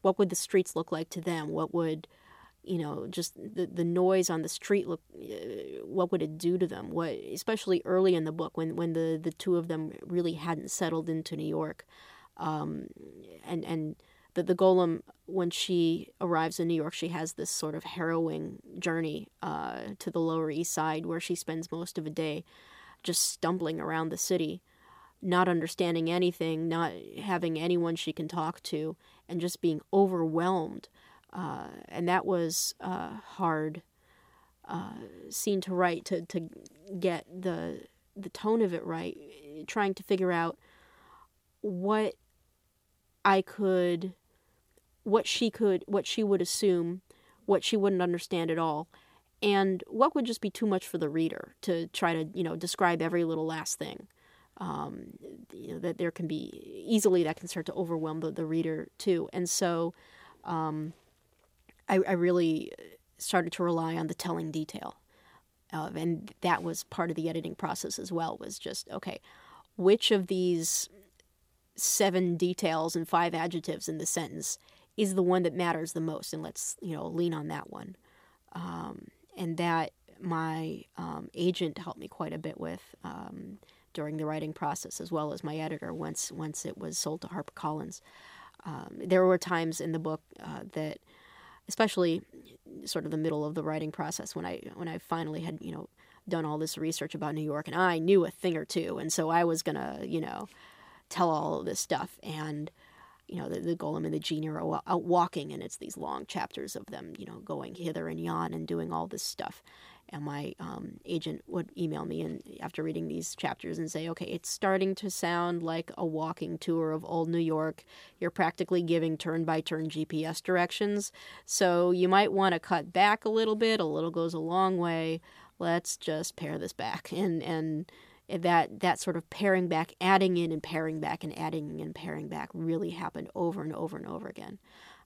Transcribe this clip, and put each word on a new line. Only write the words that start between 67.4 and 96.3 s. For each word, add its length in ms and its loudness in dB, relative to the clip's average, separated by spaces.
process 420 -4
as 140 -8
well, 300 -2
was 180 -12
just, 300 -8
okay, 320 -8
which 340 6
of 160 4
these 640 2
seven 600 4
details 600 2
and 120 -2
five 260 4
adjectives 540 -4
in 120 -4
the 60 -6
sentence 520 -4
is 180 2
the 80 4
one 200 4
that 100 2
matters 400 0
the 80 -2
most, 320 -4
and 100 -8
let's, 380 -8
you 140 -6
know, 120 -6
lean 260 0
on 140 -4
that 220 -6
one. 260 -12
Um, 540 -8
and 200 -2
that 340 2
my, 640 -2
um, 380 -8
agent 420 0
helped 220 -10
me 80 -12
quite 260 -8
a 60 -6
bit 200 -8
with, 440 -8
um, 560 -12
during 240 -6
the 80 -2
writing 280 -4
process, 460 -6
as 120 -8
well 200 0
as 120 -8
my 120 -4
editor 380 -4
once, 400 -6
once 320 -8
it 120 -8
was 200 -6
sold 240 -4
to 60 -12
HarperCollins. 720 -6
Um, 320 -10
there 280 6
were 120 8
times 420 -2
in 140 -2
the 60 -2
book, 220 -4
uh, 200 -10
that, 240 -4
especially 520 2
sort 180 -4
of 80 -4
the 60 -2
middle 260 0
of 100 -4
the 100 -4
writing 280 -4
process, 440 -6
when 100 -6
I, 160 -6
when 120 -8
I 120 -8
finally 420 -4
had, 200 -6
you 120 -8
know, 160 -10
done 160 0